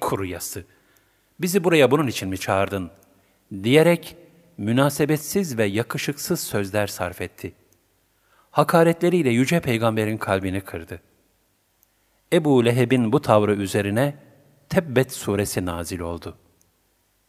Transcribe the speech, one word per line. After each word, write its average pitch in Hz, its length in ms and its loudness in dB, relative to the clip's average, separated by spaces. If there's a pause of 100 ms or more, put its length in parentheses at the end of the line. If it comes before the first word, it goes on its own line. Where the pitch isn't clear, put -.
kuruyası, 98 640 -8 (760)
bizi 175 240 0
buraya 156 260 6
bunun 147 160 2
için 101 220 -4
mi 92 100 -6
çağırdın?" 98 520 -2 (720)
diyerek 160 540 4 (420)
münasebetsiz 143 1000 0
ve 113 60 2
yakışıksız 120 760 -4
sözler 104 460 -4
sarf 90 340 -8
etti. 90 340 -12 (960)
Hakaretleriyle 165 800 2
Yüce 131 300 2
Peygamber'in 110 560 0
kalbini 98 440 -2
kırdı. 90 400 -14 (1300)
Ebu 147 320 4
Leheb'in 120 480 2
bu 113 80 2
tavrı 104 340 4
üzerine 104 640 -2 (520)
Tebbet 131 440 0
suresi 101 540 -4
nazil 87 340 -8
oldu. 85 360 -10 (920)